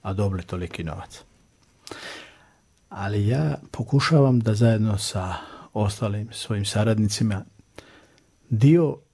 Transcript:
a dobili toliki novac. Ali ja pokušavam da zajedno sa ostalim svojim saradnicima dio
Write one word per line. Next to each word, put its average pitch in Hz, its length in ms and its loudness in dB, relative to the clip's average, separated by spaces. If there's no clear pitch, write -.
a 98 120 -6
dobili 95 300 0
toliki 90 400 -8
novac. - 400 -10
Ali 101 380 -2
ja 147 300 0
pokušavam 135 680 4
da 110 160 2
zajedno 110 420 4
sa 92 360 -4
ostalim 104 580 -2
svojim 101 340 -4
saradnicima 107 800 0
dio 143 480 4